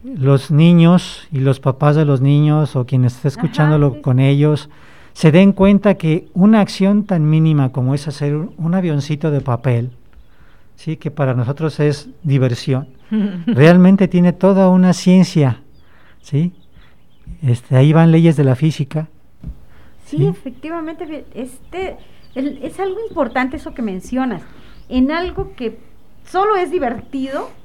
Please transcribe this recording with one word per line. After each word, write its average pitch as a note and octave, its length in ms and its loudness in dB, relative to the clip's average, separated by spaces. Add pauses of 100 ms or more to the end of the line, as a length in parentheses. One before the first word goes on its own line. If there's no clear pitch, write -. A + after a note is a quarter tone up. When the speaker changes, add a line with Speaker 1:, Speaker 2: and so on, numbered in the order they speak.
Speaker 1:
los C#3 480 -2
niños E3+ 800 2
y C#3+ 80 -4
los C3 200 0
papás C#3+ 360 0
de D#3 100 2
los C#3 160 0
niños D3 540 2
o B2+ 100 -2
quien B2+ 200 0
esté B2 220 -4
Speaker 2:
Ajá, - 0 -
Speaker 1:
escuchándolo D3 680 0
Speaker 2:
sí, - 60 -18
Speaker 1:
con B2+ 160 0
Speaker 2:
sí. C3 60 2
Speaker 1:
ellos, C#3+ 460 0 (440)
se D#3+ 180 2
den F#3+ 200 6
cuenta G3 440 2
que D#3+ 380 -4
una G#3 280 4
acción G3 440 0
tan D#3 240 0
mínima D#3 420 2
como B2+ 220 -2
es C#3+ 140 -6
hacer D3 280 -6
un, D#3 220 -8
un E3 160 -4
avioncito D#3 560 -4
de C#3+ 120 -2
papel, B2 500 -4 (840)
¿sí? D#3+ 220 -10
Que D3+ 140 -10
para C3+ 220 -2
nosotros C#3+ 460 -4
es D3 300 -2 (140)
diversión, C3 640 -2 (220)
Speaker 3:
<laughs> G3 360 -4
Speaker 1:
realmente F3+ 600 6
tiene F3 260 2
toda F#3+ 360 2
una F#3 240 4
ciencia, E3+ 680 2 (600)
¿sí? E3 320 -4 (920)
Este, B2+ 320 -2
ahí C#3+ 180 4
van E3 180 6
leyes E3 260 4
de D3 60 0
la C3 120 2
física. D#3 520 -4 (960)
Speaker 2:
Sí, D4 120 -10
Speaker 1:
Sí. - 80 2
Speaker 2:
efectivamente, D#4+ 800 -8
fí-, D4 180 -14 (120)
este, D#4+ 640 -12 (380)
el, C4+ 280 -8
es D#4+ 160 -14
algo F#4+ 180 -6 (100)
importante B3+ 500 -6
eso - 160 -14
que - 80 -12
mencionas. G#3+ 600 -8 (480)
En B3+ 220 -2
algo F4+ 440 -8
que A3+ 220 -10 (480)
solo G4+ 320 -2
es F4+ 140 -4
divertido C4+ 800 -8 (160)